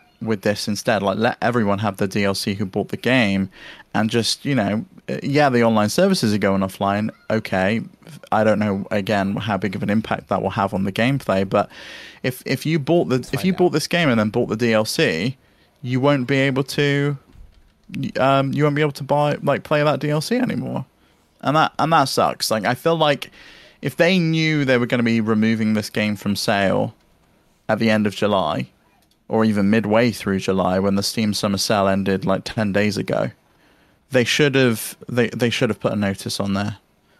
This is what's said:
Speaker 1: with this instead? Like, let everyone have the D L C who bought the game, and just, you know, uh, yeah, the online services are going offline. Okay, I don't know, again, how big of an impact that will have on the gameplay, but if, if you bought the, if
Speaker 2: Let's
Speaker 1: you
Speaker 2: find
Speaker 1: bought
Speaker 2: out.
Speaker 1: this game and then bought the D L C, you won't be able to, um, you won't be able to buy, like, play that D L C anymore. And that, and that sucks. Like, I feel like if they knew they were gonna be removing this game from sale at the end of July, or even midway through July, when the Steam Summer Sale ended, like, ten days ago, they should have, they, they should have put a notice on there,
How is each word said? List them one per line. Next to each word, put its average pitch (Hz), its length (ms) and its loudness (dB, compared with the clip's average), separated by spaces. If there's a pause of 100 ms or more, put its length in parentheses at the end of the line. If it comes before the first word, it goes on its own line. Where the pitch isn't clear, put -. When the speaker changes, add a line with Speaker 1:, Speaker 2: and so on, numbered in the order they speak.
(200)
Speaker 1:
with 107 220 -4
this 104 260 -2
instead? 104 340 0
Like, 98 140 0
let 127 240 0
everyone 104 380 2
have 104 180 -2
the 104 100 -2
D 101 160 -2
L 98 120 2
C 104 200 -4
who 101 120 -6
bought 95 240 -6
the 104 80 -6
game, 101 500 2 (460)
and 107 160 0
just, 113 340 -2
you 139 100 -2
know, 104 300 0 (240)
uh, - 140 -6
yeah, 143 260 2
the 120 160 4
online 110 240 4
services 175 440 2
are 104 60 2
going 98 220 2
offline. 101 500 -2 (200)
Okay, 107 500 0 (500)
I 107 140 2
don't 107 160 2
know, 101 320 -2
again, 98 420 -2
how 101 220 -4
big 95 180 -4
of 107 80 -8
an 95 80 -2
impact 107 380 -2
that 101 120 0
will 101 100 -2
have 98 220 0
on 95 120 -2
the 98 80 -4
gameplay, 110 560 0
but 101 200 0 (540)
if, - 240 -6
if - 180 -4
you 160 140 0
bought 160 300 0
the, 127 80 2
if - 160 -6
Speaker 2:
Let's - 120 -4
Speaker 1:
you 185 80 2
Speaker 2:
find - 40 -4
Speaker 1:
bought 180 100 4
Speaker 2:
out. 160 60 2
Speaker 1:
this 151 160 0
game 170 200 2
and 117 120 4
then 107 100 2
bought 120 200 0
the 107 60 -2
D 117 160 2
L 110 120 4
C, 110 520 0 (460)
you 127 160 -2
won't 135 300 2
be 139 80 0
able 135 260 2
to, 143 560 0 (1040)
um, 135 320 2
you 135 100 0
won't 147 140 2
be 147 60 2
able 147 100 0
to - 100 -12
buy, 147 400 0
like, 139 220 0
play 151 180 0
that 143 160 2
D 147 120 -4
L 151 100 0
C 233 160 -2
anymore. 131 500 -4 (560)
And 139 140 0
that, 156 220 2
and 156 120 0
that 156 140 4
sucks. - 460 0
Like, 107 160 -2
I 120 80 0
feel 165 220 0
like 147 340 0 (500)
if 135 160 -6
they 180 220 4
knew 160 480 2
they 131 100 4
were 120 80 2
gonna 123 180 0
be 113 200 2
removing 110 500 2
this 107 160 -2
game 107 260 -2
from 101 220 -4
sale 101 580 0 (720)
at 107 120 0
the 113 100 2
end 107 180 2
of 101 80 -4
July, 98 540 0 (580)
or 110 200 2
even 104 240 2
midway 110 400 2
through 95 300 -2
July, 92 380 0
when 98 180 0
the 101 60 -2
Steam 107 300 -2
Summer 98 240 -2
Sale 98 320 0
ended, 95 380 0
like, 95 180 -2
ten 107 280 -4
days 104 260 0
ago, 95 320 -4 (800)
they 127 140 2
should 143 300 2
have, 127 440 2 (100)
they, 120 200 0
they 120 200 0
should 110 220 0
have 104 100 -6
put - 140 0
a - 20 -2
notice 101 440 -4
on 101 120 -2
there, 101 240 -4 (440)